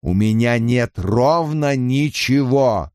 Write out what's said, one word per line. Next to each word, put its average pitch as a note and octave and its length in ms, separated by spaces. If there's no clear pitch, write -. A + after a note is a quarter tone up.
у F2+ 120
меня A2 460
нет A#2 380
ровно C#3+ 760
ничего. C3 1200